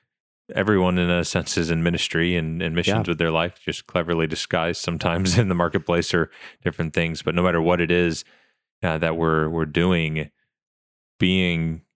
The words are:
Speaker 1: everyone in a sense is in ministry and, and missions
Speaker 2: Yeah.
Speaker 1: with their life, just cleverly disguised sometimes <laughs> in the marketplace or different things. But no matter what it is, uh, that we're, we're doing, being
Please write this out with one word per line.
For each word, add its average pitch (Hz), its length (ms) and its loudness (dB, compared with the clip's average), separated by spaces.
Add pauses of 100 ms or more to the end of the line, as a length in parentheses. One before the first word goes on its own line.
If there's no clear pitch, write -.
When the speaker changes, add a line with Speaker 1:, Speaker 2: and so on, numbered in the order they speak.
(540)
Speaker 1:
everyone 92 440 2
in 87 120 2
a 87 140 2
sense - 320 -4
is 82 140 0
in 82 120 0
ministry 85 540 0
and, 80 260 -4
and 82 140 -4
missions 98 320 0
Speaker 2:
Yeah. - 40 2
Speaker 1:
with 80 60 -2
their 82 140 0
life, 82 280 -2
just - 280 -8
cleverly 82 400 0
disguised 82 540 -2
sometimes 85 560 -2
<laughs> - 0 -
in 110 100 4
the 92 60 2
marketplace 87 600 0
or 80 160 0 (320)
different 82 320 -4
things. 82 280 -2
But 85 120 -2
no 87 80 2
matter 87 200 2
what 87 180 2
it 85 100 0
is, 87 340 0 (600)
uh, 80 140 -2
that 82 180 -2
we're, 80 320 2
we're 82 180 -2
doing, 78 640 0 (880)
being 87 640 0 (140)